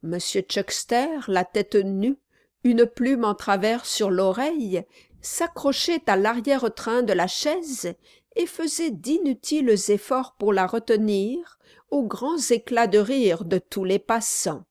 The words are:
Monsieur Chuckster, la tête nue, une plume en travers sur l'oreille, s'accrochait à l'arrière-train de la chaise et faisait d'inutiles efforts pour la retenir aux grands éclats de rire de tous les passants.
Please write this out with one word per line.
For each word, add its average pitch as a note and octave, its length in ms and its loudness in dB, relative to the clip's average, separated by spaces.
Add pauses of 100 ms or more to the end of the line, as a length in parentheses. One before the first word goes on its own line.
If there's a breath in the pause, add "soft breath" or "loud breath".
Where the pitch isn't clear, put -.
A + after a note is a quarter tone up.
Monsieur F3 380 -4
Chuckster, B3 840 -2
la F#3 180 0
tête G3+ 300 -2
nue, G3 420 2 (460)
une A#3+ 220 6
plume A#3+ 380 0
en G#3 120 2
travers G#3 500 0
sur G3+ 260 -2
l'oreille, G3 720 0 (380 soft breath)
s'accrochait - 840 -2
à G3 100 4
l'arrière-train A#3 840 0
de G#3 100 2
la F3+ 140 2
chaise D4+ 680 -4 (400 soft breath)
et F4 100 0
faisait E4 460 -4
d'inutiles B3+ 960 0
efforts B3+ 480 -2
pour G#3 140 0
la F#3+ 160 2
retenir A3 920 0 (320 soft breath)
aux C#4+ 140 0
grands C#4+ 360 -2 (100)
éclats A#3 380 2
de G3+ 120 4
rire G#3 460 2
de F3+ 140 0
tous - 240 -6
les F#3 160 0
passants. G3+ 720 -2